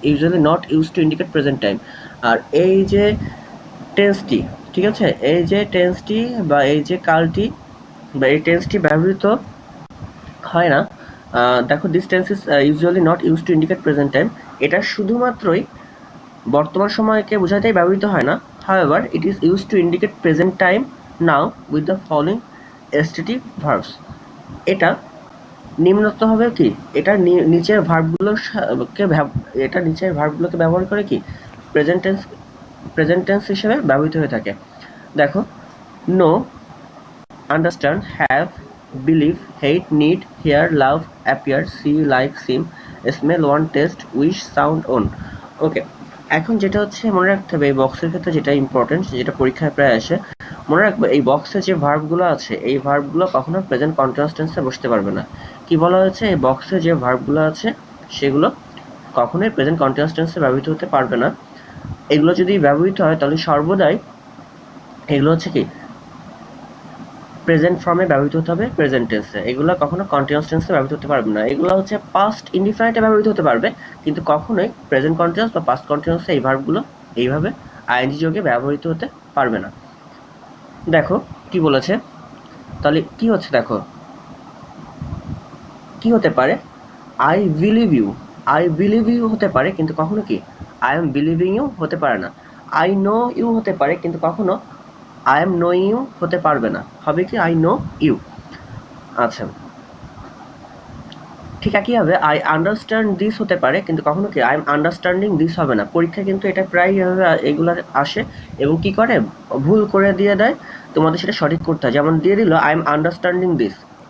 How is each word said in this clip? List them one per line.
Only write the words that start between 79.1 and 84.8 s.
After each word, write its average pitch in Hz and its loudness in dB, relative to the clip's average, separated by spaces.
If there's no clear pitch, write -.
পারবে 120 0
না। 92 -10
দেখো 160 2
কি 180 -2
বলেছে, 147 2
তাহলে 147 2
কি 226 -2
হচ্ছে 190 0
দেখো, 120 0